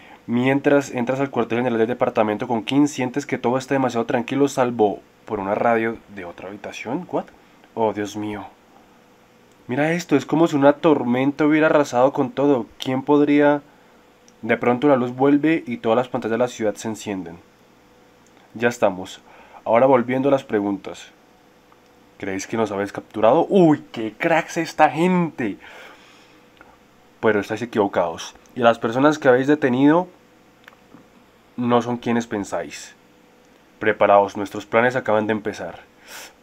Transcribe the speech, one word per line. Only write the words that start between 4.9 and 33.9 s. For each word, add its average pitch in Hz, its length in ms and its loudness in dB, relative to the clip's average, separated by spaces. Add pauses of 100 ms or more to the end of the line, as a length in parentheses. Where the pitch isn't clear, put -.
por 107 140 -6
una 98 140 -4
radio 113 440 0 (180)
de 95 100 -14
otra 87 220 -16
habitación. 104 640 -10
¿What? - 140 -6 (500)
Oh, 107 180 0
Dios 101 240 -8
mío. 104 300 -10 (1200)
Mira 143 240 -2
esto, 175 240 -2
es 135 100 0
como 165 220 2
si 156 80 -2
una 139 180 6
tormenta 135 720 0
hubiera 151 220 2
arrasado 143 460 2
con 131 180 -2
todo. 135 340 0 (140)
¿Quién 131 240 -4
podría? 147 580 4 (800)
De 113 160 0
pronto 123 300 0
la 143 80 6
luz 123 200 -2
vuelve 143 520 2
y 117 100 -8
todas 113 200 0
las 127 100 -2
pantallas 110 240 -6
de 113 80 -2
la 120 80 2
ciudad 110 260 -4
se - 140 -12
encienden. 95 500 -10 (1160)
Ya 117 140 0
estamos. 95 520 -2 (460)
Ahora 117 200 4
volviendo 131 420 2
a - 20 2
las 135 120 0
preguntas. 101 680 -4 (1080)
¿Creéis 95 260 -8
que - 100 -10
nos 110 160 -2
habéis 101 200 -4
capturado? 117 580 2
¡Uy, 165 420 4
qué 110 240 -8
cracks 165 420 -2
esta 156 340 2
gente! 160 640 0 (1600)
Pero 107 200 2
estáis 110 240 -6
equivocados. 98 720 -2 (180)
Y 127 60 -12
las 117 180 4
personas 135 400 0
que 143 100 0
habéis 131 200 4
detenido 147 600 2 (1500)
no 120 240 2
son 120 160 -4
quienes 117 300 -2
pensáis. 92 640 -8 (840)
Preparaos, 101 580 4